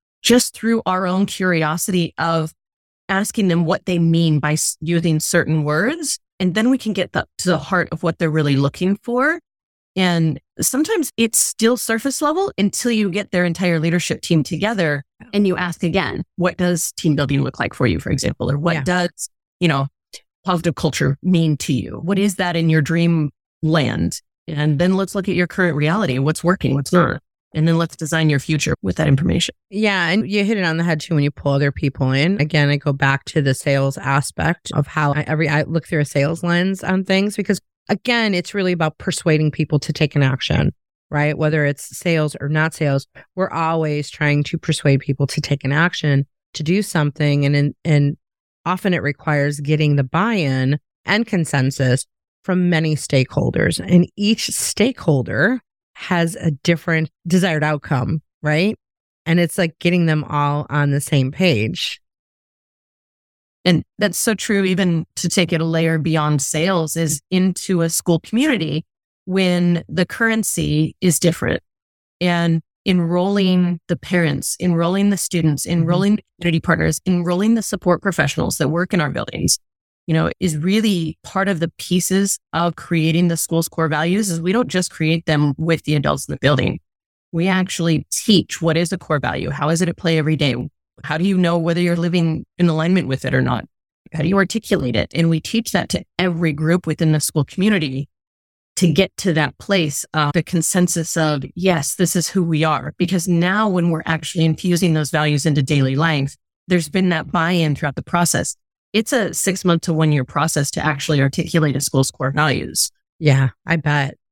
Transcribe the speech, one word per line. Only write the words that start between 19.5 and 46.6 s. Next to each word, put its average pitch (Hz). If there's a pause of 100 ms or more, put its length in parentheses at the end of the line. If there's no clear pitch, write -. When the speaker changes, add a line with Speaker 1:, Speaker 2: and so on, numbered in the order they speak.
Speaker 1:
you 175
know, 139 (580)
positive 175
culture 139
mean 165
to -
you? -
What 190
is 196
that 175
in 165
your 160
dream 165 (320)
land? 156 (280)
And 151
then 185
let's 190
look 196
at 185
your 175
current 175
reality. 151
What's 143
working? 160
What's 139
not?" 175 (320)
And 160
then 165
let's 165
design 160
your 143
future -
with 185
that 156
information. 143 (160)
Speaker 2:
Yeah. 196
And 196
you 202
hit 214
it 185
on 160
the 165
head 160
too -
when 143
you 147
pull -
other 139
people 131
in. 160
Again, 147
I 143
go 143
back 139
to -
the 135
sales 139
aspect -
of 147
how 147
I, 147
every, 156
I 151
look 160
through 160
a 147
sales 147
lens 175
on 185
things 196
because, 196 (300)
again, 220
it's 175
really 185
about 165
persuading 156
people 151
to -
take 147
an 143
action, - (360)
right? 147
Whether 151
it's -
sales 156
or 143
not 156
sales, 139 (300)
we're 185
always 160
trying 147
to -
persuade 143
people 139
to -
take -
an 135
action, 147 (280)
to -